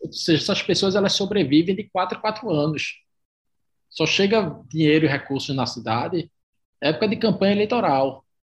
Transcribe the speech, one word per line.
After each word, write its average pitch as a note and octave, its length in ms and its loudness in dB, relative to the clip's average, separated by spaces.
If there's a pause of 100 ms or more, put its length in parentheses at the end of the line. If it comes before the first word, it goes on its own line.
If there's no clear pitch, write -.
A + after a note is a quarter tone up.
Ou D#3 100 -10
seja, - 320 0
essas - 180 -2
pessoas, F#3 340 0
elas G3 180 2
sobrevivem F3 640 2
de G3+ 100 -6
quatro - 320 -4
em - 40 -20
quatro G#3+ 300 -4
anos. D3+ 480 -2 (920)
Só - 160 -2
chega G3 540 0 (100)
dinheiro D#3 360 4
e D#3 40 2
recursos C#3 460 -4
na C3 100 -2
cidade, B2 640 -4 (520)
época D#3 260 0
de G#3 100 -2
campanha G3 360 2
eleitoral. F#3+ 680 0 (200)